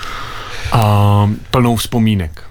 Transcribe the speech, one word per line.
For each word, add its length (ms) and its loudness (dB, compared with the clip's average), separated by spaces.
a 580 4
plnou 260 2
vzpomínek, 760 -2